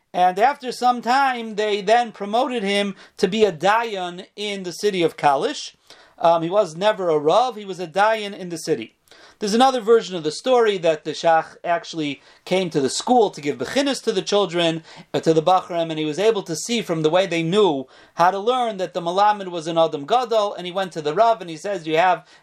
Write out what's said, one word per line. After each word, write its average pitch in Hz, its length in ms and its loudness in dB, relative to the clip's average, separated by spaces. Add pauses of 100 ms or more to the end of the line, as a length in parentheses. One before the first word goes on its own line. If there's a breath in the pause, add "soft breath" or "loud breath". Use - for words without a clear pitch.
(120)
and 180 260 2
after 254 320 0
some 240 300 0
time, 240 540 0
they 208 260 -2
then 220 320 2
promoted 233 500 -2
him 202 320 -2 (220 loud breath)
to - 100 0
be 214 180 2
a 196 80 2
Dayan 185 720 -2 (100)
in 202 280 -8
the 175 80 -8
city 190 300 -2
of 156 140 0
Kalish. 156 580 0 (440 soft breath)
Um, 165 240 4
he 165 80 -4
was 185 260 0
never 190 320 0
a 156 100 4
Rav, 196 380 2
he 208 80 -12
was 185 160 -10
a 185 60 -6
Dayan 202 500 0
in 180 140 -12
the 165 80 -8
city. 127 380 -4 (460 loud breath)
There's 208 120 -2
another 254 260 4
version 202 340 2
of 170 80 -6
the 151 80 -2
story 226 480 2
that 160 240 0
the 156 80 -8
Shach 160 540 0
actually 165 580 -4 (220 soft breath)
came 185 260 -2
to 151 100 0
the 131 80 0
school 226 420 2
to - 100 -16
give 139 180 -4
Bechinas 262 460 -2
to 220 80 -2
the 190 100 -2
children, 170 600 0 (280 loud breath)
uh, 147 60 -2
to 160 160 2
the 160 80 4
Bachram, 175 480 0
and 156 80 -6
he 156 60 -2
was 151 160 -4
able 208 240 2
to 170 100 -8
see 233 260 -4
from 165 220 -4
the 156 80 4
way 185 160 2
they 170 160 -2
knew 165 460 2 (260 soft breath)
how 175 160 4
to 196 80 -4
learn 233 380 0
that 180 180 -6
the 185 60 -4
Melamed 196 480 0
was 175 180 -8
an 165 100 -2
Adam 151 300 2
Gadol, 220 480 0
and 175 100 -12
he 180 60 -8
went 185 220 -4
to 165 100 -8
the 147 100 -2
Rav 226 280 2
and 175 100 -12
he 160 60 -10
says, 180 320 -8
"You 156 80 0
have 170 280 2 (180 soft breath)